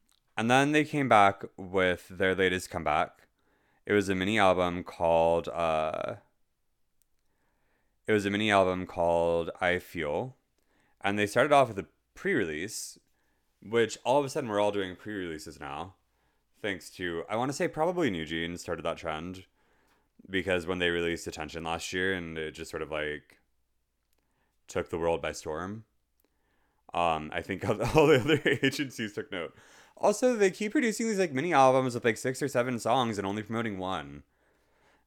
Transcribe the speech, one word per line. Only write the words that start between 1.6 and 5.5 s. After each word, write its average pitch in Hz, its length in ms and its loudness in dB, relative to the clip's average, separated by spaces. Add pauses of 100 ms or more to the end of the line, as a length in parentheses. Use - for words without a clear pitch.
their 92 260 2
latest 90 360 2
comeback. 80 520 -2 (640)
It 104 100 0
was 98 140 2
a 95 60 0
mini 98 240 0
album 90 460 4
called, 82 640 2
uh, 80 680 -2 (1900)